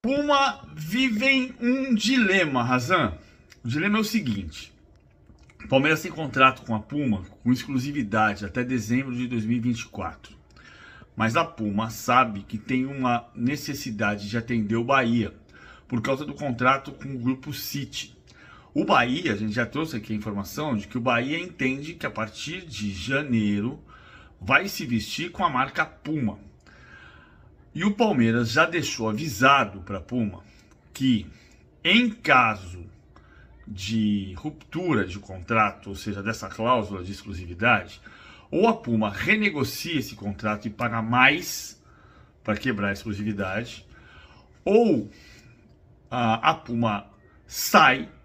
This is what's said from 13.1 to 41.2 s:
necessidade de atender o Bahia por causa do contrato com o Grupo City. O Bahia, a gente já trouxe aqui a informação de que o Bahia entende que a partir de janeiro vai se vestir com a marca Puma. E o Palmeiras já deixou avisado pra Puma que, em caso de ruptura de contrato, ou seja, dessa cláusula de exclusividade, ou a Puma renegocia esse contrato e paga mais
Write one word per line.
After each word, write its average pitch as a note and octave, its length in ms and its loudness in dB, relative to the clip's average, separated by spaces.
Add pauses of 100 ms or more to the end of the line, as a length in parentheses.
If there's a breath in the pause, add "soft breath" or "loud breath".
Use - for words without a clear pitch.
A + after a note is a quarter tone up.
necessidade A2 960 -4
de A#2 80 -2
atender A2+ 400 0
o A#2 80 0
Bahia A#2+ 480 2 (560 loud breath)
por B2 120 -2
causa C3+ 220 -2
do D3 100 -8
contrato C3+ 600 0
com - 160 -12
o C#3 100 -8
Grupo C3 320 -2
City. - 680 -10 (560 loud breath)
O D3+ 120 0
Bahia, C3 480 2
a - 20 0
gente G#2+ 160 -4
já A#2+ 140 0
trouxe D3+ 320 -6
aqui G#2+ 160 -8
a - 20 -4
informação G#2+ 640 -4
de G2 100 -6
que - 100 -8
o A#2+ 40 -4
Bahia B2+ 360 0
entende D3+ 580 -4
que - 100 -10
a C3 40 -4
partir D3 560 -8
de G#2 280 -6
janeiro A2+ 840 0 (600 loud breath)
vai C3 300 2
se - 160 -6
vestir A#2+ 460 -4
com G3 120 -4
a E3+ 60 2
marca C#3 360 0
Puma. D3 640 -6 (1300 loud breath)
E D#3+ 80 -4
o G#3 100 4
Palmeiras A#2+ 560 4
já D3+ 160 4
deixou E3 420 -2
avisado A2+ 720 4
pra F#2 200 -8
Puma G#2+ 400 -4 (500 soft breath)
que, A#2 360 2 (560 loud breath)
em A3 260 4
caso G#2+ 760 2 (840 soft breath)
de G2+ 680 -2
ruptura D3+ 720 -2
de F2+ 140 -10
contrato, G2+ 680 -2
ou G2 60 -10
seja, G2+ 280 -8
dessa A2 260 -6
cláusula A2 540 0
de F#2 80 -10
exclusividade, F#2 920 -2 (480 loud breath)
ou F#3+ 180 2
a A3+ 60 4
Puma A2 380 -2
renegocia E3 880 -2
esse - 160 -8
contrato G#2 500 -6
e A2 60 -6
paga A2+ 320 -4
mais C3 760 2 (640 soft breath)